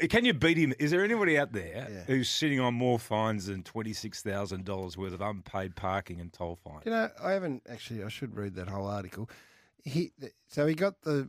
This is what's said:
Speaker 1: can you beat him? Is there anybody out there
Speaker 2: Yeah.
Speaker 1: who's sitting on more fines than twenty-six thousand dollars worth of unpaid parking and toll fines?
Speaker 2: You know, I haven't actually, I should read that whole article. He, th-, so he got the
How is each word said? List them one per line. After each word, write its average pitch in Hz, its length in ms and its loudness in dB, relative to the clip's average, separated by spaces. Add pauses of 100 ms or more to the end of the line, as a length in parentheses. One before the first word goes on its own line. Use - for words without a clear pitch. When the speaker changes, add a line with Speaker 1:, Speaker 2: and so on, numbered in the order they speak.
Speaker 1:
can 233 160 6
you 240 100 6
beat 160 240 6
him? 147 220 4
Is 147 100 2
there 180 140 4
anybody 202 340 4
out 143 140 2
there 95 360 -6
Speaker 2:
Yeah. 98 200 -10
Speaker 1:
who's 131 200 4
sitting 147 300 2
on 123 160 4
more 123 240 4
fines 110 480 0
than 98 160 -6
twenty-six 107 600 -8
thousand 98 420 -4
dollars 95 340 -6
worth 95 140 -4
of 92 80 -8
unpaid 98 560 -4
parking 95 440 -2
and 87 120 -10
toll 85 240 -6
fines? - 280 -16
Speaker 2:
You 226 60 -2
know, 226 180 0 (140)
I 185 80 -2
haven't 180 400 -2
actually, 113 320 -8
I 104 60 -6
should 110 280 -8
read 101 200 -4
that 90 120 -6
whole 98 200 -4
article. 101 420 -6 (540)
He, 151 260 -2 (100)
th-, 135 120 -14 (160)
so 147 180 2
he 160 80 4
got 185 280 0
the 143 260 0